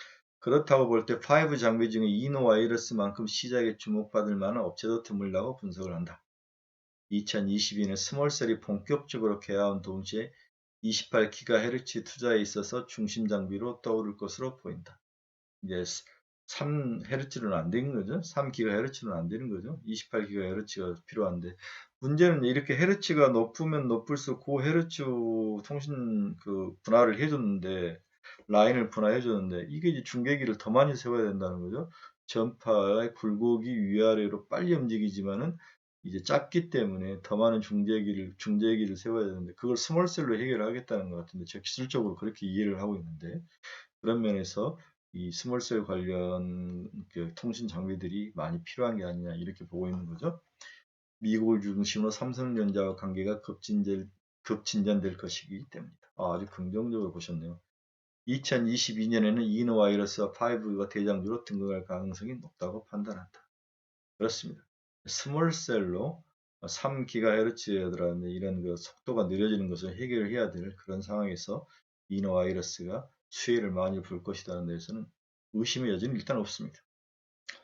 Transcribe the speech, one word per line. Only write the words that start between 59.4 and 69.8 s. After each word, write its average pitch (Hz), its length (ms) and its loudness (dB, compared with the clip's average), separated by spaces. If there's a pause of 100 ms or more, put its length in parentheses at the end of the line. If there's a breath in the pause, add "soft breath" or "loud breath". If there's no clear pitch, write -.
이노와이러스와 104 880 4
파이브 110 460 0
가 98 100 0
대장주로 101 560 -2
등극할 98 400 -4
가능성이 95 520 -8
높다고 95 500 -10
판단한다. 104 640 -10 (680)
그렇습니다. - 460 -4 (440)
스몰셀로 135 1160 0 (460)
삼 139 360 -2
기가헤르츠에 110 840 2
들어가는 87 400 -2
이런 92 340 -4
그 87 140 -2
속도가 110 480 -2
느려지는 98 420 2
것을 90 300 -6